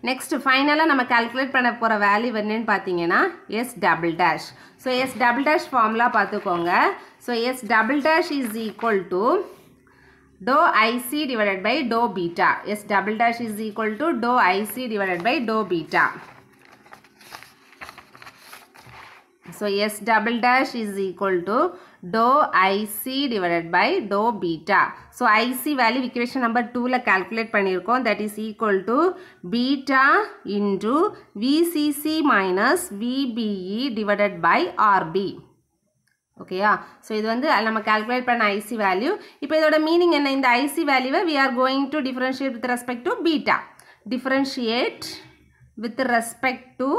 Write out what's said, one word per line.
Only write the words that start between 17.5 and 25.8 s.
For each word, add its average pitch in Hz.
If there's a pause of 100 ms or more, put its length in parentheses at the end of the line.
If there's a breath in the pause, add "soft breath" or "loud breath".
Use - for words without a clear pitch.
So, 208
S 202
double 226
dash 254 (100)
is 196
equal 190 (120)
to 233 (560 loud breath)
dou 226 (400)
I 208 (160)
C 269
divided 170
by 202 (260)
dou 208 (160)
beta. 170 (360 loud breath)
So, 247
I 226
C 285